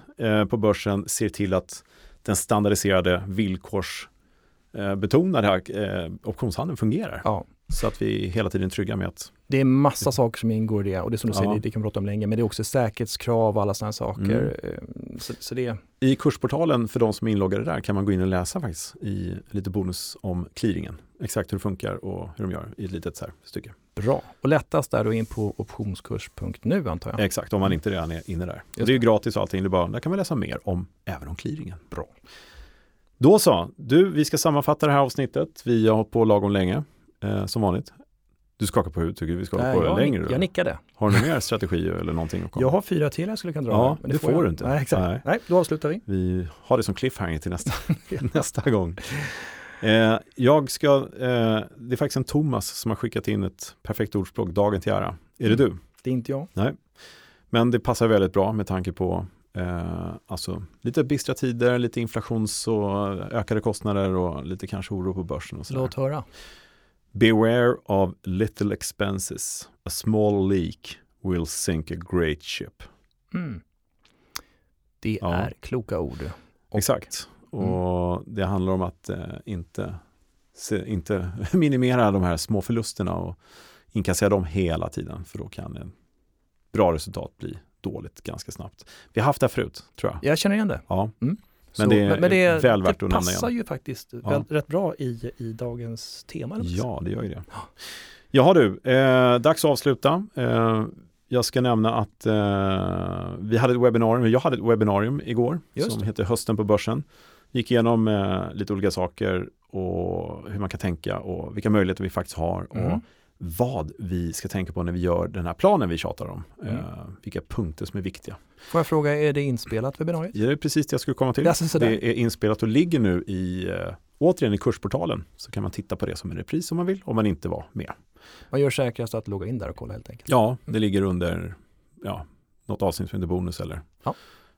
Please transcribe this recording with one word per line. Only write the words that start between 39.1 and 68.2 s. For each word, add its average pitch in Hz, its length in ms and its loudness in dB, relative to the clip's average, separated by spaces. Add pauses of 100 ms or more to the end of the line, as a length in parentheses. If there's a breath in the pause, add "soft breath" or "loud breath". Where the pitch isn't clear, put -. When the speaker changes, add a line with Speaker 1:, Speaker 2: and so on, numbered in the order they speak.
Speaker 1:
tycker 82 140 -4
du 87 60 -2
vi 92 80 -6
ska - 100 -6
hålla - 120 0
Speaker 2:
Nej, 90 100 2
Speaker 1:
på 82 60 4
Speaker 2:
jag 80 140 2
Speaker 1:
längre 131 240 2
Speaker 2:
nick-, 78 60 -4
Speaker 1:
då? 123 60 -2
Speaker 2:
jag 143 60 0
nickade. - 380 -2 (160)
Speaker 1:
Har 107 160 2
du 107 100 6
mer 139 200 2
strategi 85 480 -2
eller 85 240 -4
någonting 82 300 -4
att 82 80 -8
komma? - 120 -2
Speaker 2:
Jag 131 80 4
har 196 120 6
fyra 151 280 2
till 175 180 -4
jag 220 100 -6
skulle 175 140 -6
kunna 143 180 -2
dra 104 60 4
Speaker 1:
Ja, 120 120 8
Speaker 2:
här, 151 120 2
men 135 100 -6
det 135 40 2
Speaker 1:
det - 40 2
Speaker 2:
får - 100 0
Speaker 1:
får 127 80 4
Speaker 2:
jag. 170 80 4
Speaker 1:
du 101 40 4
inte. 80 200 -2
Speaker 2:
Nej, 139 140 2
exakt. 95 200 2
Speaker 1:
Nej. 92 220 0
Speaker 2:
Nej, 196 140 2 (100)
då 175 100 6
avslutar 156 300 0
vi. 180 160 -2
Speaker 1:
Vi 92 420 0 (160)
har 131 140 4
det 113 60 2
som 104 120 -2
cliffhanger 87 440 -2
till 87 120 -6
nästa, - 220 -4 (220)
Speaker 2:
<laughs> - 140 -8
Speaker 1:
<laughs> 139 240 -4
nästa 131 380 0
gång. 92 260 2 (840 loud breath)
Eh, 110 380 6 (180)
jag 139 340 4
ska, 139 260 4
eh, 117 640 0 (160)
det 120 180 -6
är - 20 0
faktiskt 143 200 -2
en 131 80 0
Thomas 139 440 0
som - 220 -4
har 110 60 0
skickat 113 320 -4
in 104 160 0
ett - 380 -10
perfekt - 320 -4
ordspråk, 98 360 -2
dagen 101 300 2
till 107 120 -2
ära. 95 240 -2 (220)
Är 110 100 0
det 107 60 6
Speaker 2:
Mm. - 20 6
Speaker 1:
du? 110 200 2 (260)
Speaker 2:
Det 127 80 -4
är 131 40 0
inte 123 180 -4
jag. 139 200 -8
Speaker 1:
Nej. 107 200 0 (800 loud breath)
Men 120 200 4
det 117 100 2
passar 117 280 2
väldigt 98 240 4
bra 98 200 2
med 107 140 -2
tanke 92 260 -4
på, 90 340 -2 (260)
eh, 85 560 -4 (180)
alltså, 92 360 -8 (180)
lite 127 240 0
bistra 131 300 -2
tider, 123 440 2
lite 120 220 -2
inflations- 110 680 -4
och 98 640 -2
ökade 113 280 0
kostnader 101 540 0
och 85 320 -2
lite 92 200 -8
kanske 98 280 -8
oro 92 200 -2
på 92 100 -6
börsen - 340 -8
och - 80 -12
sådär. 131 140 -6
Speaker 2:
Låt 131 140 -4
höra. 139 300 -4 (880 loud breath)
Speaker 1:
"Beware 113 640 6 (100)
of 95 380 2